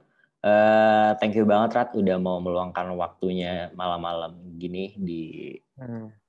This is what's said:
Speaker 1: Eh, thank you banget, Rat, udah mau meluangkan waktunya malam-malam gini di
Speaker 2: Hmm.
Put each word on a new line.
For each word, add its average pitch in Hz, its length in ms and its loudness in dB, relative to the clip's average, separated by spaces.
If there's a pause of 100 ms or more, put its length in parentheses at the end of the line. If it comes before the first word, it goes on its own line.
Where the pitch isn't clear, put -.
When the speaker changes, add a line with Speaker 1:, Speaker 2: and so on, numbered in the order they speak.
(380)
Speaker 1:
Eh, 107 800 6
thank 107 160 0
you 107 140 4
banget, 104 260 4
Rat, 120 180 0
udah 95 280 2
mau 92 200 -2
meluangkan 90 540 -4
waktunya 90 800 -4
malam-malam 85 640 -6 (200)
gini 90 400 -8
di 82 600 -10 (180)
Speaker 2:
Hmm. 117 380 -14 (180)